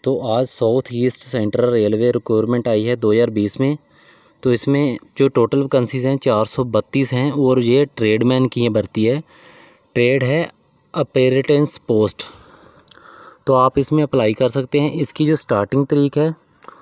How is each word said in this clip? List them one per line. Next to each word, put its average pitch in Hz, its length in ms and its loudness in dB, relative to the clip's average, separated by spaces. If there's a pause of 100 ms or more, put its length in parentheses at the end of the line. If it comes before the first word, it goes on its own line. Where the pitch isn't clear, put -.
तो 131 160 -2
आज 120 260 -2
South 120 360 0 (100)
East 120 280 -2
Central 120 500 -2
Railway 110 400 2
Requirement 117 580 -2
आई 107 140 0
है 120 140 -2
दो 113 160 0
हज़ार 117 180 2
बीस 104 300 -4
में। 143 180 -2 (640)
तो 127 100 2
इसमें 139 460 0 (200)
जो 135 100 4
total 127 300 2
vacancies 131 480 -2
हैं 135 120 0
चार 110 280 0
सौ - 180 -4
बत्तीस 123 480 -2
हैं 131 200 0
और 131 280 2
ये 123 240 2
tradesman 123 640 0
की 120 120 -4
ये 120 80 2
भर्ती 107 360 -2
है। 131 160 0 (760)
ट्रेड 127 300 2
है 143 260 -2 (440)
Appearance 135 920 0
Post, 107 340 0 (1200)
तो 135 80 4
आप 127 240 4
इसमें 151 240 0
apply 117 320 0
कर 127 140 0
सकते 139 320 -2
हैं। 147 120 -2
इसकी 156 340 -4
जो 156 100 2
starting 127 500 -2
तारीख 143 320 0
है 156 160 0 (480)